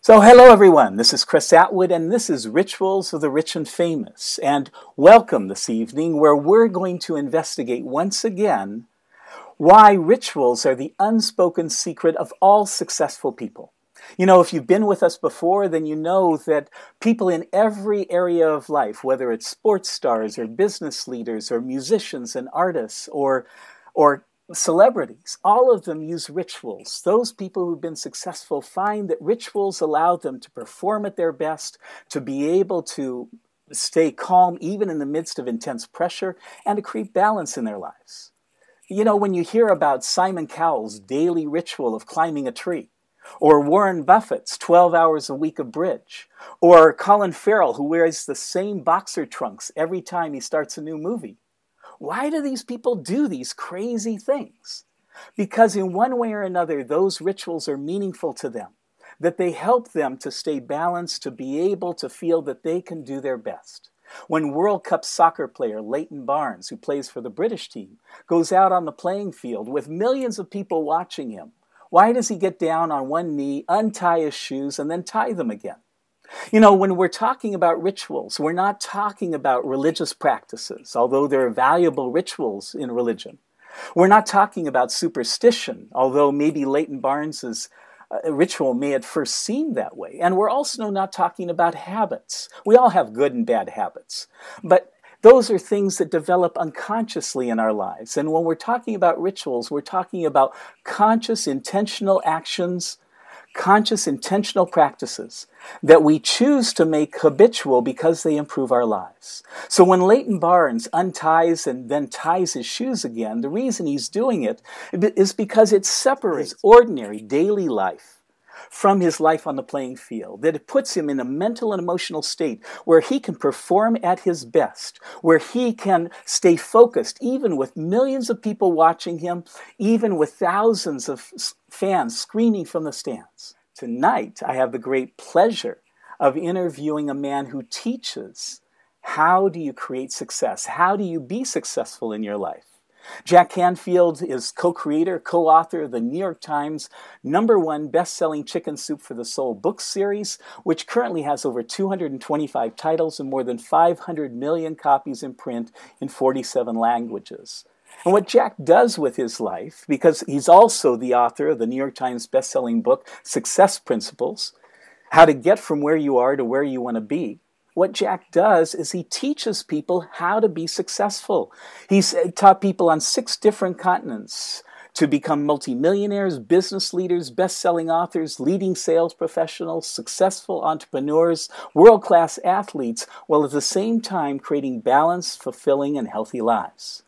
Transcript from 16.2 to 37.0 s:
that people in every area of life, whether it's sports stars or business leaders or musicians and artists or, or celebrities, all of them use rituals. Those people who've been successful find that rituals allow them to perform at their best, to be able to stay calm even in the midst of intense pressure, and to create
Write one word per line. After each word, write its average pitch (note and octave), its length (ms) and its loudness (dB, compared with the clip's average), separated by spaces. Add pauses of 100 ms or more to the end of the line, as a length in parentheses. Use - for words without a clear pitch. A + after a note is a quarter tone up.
that D3 340 -2 (300)
people A3+ 280 0
in E3+ 240 -2
every G#3 560 0
area F3 400 2
of D3+ 200 -2
life, C3 340 -2
whether C3 300 -2
it's A#2 160 -8
sports G3+ 420 -2
stars A2 480 -4
or A#2 80 -8
business D#3 640 -4
leaders A#2 420 -8
or A#2 100 -2
musicians C3 760 -6
and B2+ 160 -8
artists D#3 560 -4
or, C3+ 360 -2 (480)
or D3 320 4 (280)
celebrities, E3+ 920 0
all A#3+ 320 4
of F#3 120 -4
them D#3 180 -8
use D#3+ 260 -8
rituals. C3+ 760 -12
Those A3+ 280 0
people F#3 340 -8
who've E3 140 -6
been E3 160 -10
successful - 680 -10
find G3+ 480 -6
that - 100 -4
rituals G3+ 600 -4
allow D#3+ 340 0
them C#3 240 -8
to - 140 -20
perform G#3 520 -6
at G3+ 120 -8
their E3 160 -2
best, D3+ 460 -8 (320)
to C#3+ 100 -6
be C#3 280 -4
able F3+ 360 0
to B2+ 440 -10 (440)
stay D#3+ 400 0
calm F3+ 480 2
even G3 280 -4
in D#3 120 -6
the C#3+ 40 -6
midst D3+ 360 -6
of B2 80 -8
intense A#2 400 -8
pressure, F3+ 480 -6 (280)
and G#3 120 -2
to - 60 -6
create A3 300 -10